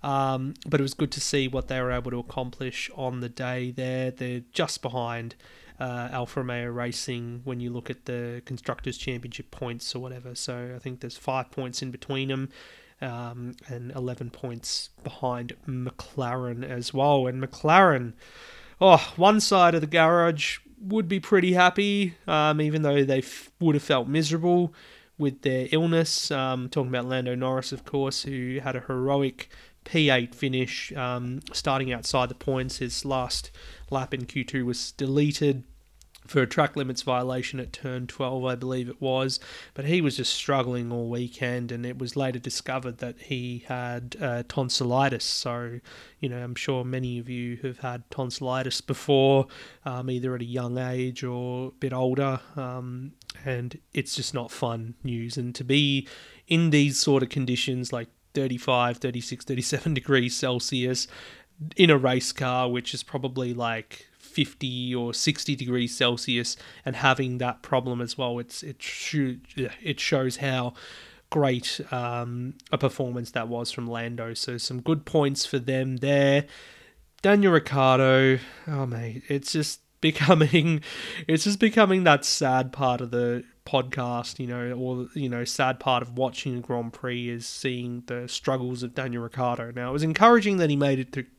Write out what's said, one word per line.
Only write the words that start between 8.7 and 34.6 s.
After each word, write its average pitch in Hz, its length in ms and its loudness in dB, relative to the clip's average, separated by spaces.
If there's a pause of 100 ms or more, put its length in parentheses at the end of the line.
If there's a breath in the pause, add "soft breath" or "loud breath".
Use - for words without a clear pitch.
Championship 123 500 -8
points 120 460 -8
or 123 40 -6
whatever. 123 360 -12
So 123 400 -8
I 120 40 -12
think 127 220 -10
there's 120 160 -10
five 131 320 -2
points 127 320 -6
in 131 80 -6
between 135 400 -4
them, 135 200 -2 (520 loud breath)
um, 120 540 -8 (120)
and 120 240 -10
eleven 123 380 -6
points - 640 -8 (120)
behind 123 520 -4 (120)
McLaren 127 960 -6
as 123 300 -8
well. 139 320 4
And 127 180 -2
McLaren, 151 680 4 (680 loud breath)
oh, 180 360 8
one 208 240 6
side 180 340 6
of 165 80 4
the 151 60 -4
garage 165 720 4 (200)
would 202 280 0
be 190 120 0
pretty 180 340 4
happy, 185 600 4 (140)
um, 151 340 4
even 151 220 2
though 143 200 6
they 135 160 4
f-, - 300 -10 (100)
would 160 140 6
have 147 100 2
felt 127 240 2
miserable 165 680 2 (440 loud breath)
with 139 240 -2
their 131 300 0
illness. 165 580 2
Um, 131 400 -2
talking 127 200 -2
about 123 160 -2
Lando 127 280 -2
Norris, 131 380 -2
of 135 140 -12
course, 135 360 -2
who 131 420 -6
had 131 120 -4
a 123 60 -6
heroic 135 680 0 (340 loud breath)
P 156 280 4
eight 123 240 2
finish, 131 580 -2
um, 123 460 -4 (140)
starting 135 380 -2
outside 123 380 0
the 131 60 -10
points. 131 420 -4
His 123 260 -6
last 131 460 -2 (400 loud breath)
lap 131 240 -2
in 127 120 -6
Q 131 180 -4
two 131 200 -2